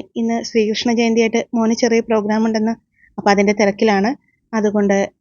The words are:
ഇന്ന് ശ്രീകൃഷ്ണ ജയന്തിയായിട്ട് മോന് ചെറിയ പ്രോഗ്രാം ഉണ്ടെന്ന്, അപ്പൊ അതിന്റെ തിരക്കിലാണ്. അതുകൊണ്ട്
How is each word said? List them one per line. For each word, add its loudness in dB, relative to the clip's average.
ഇന്ന് -2
ശ്രീകൃഷ്ണ -2
ജയന്തിയായിട്ട് 2
മോന് 0
ചെറിയ 0
പ്രോഗ്രാം -2
ഉണ്ടെന്ന്, -2
അപ്പൊ 2
അതിന്റെ 2
തിരക്കിലാണ്. 0
അതുകൊണ്ട് 0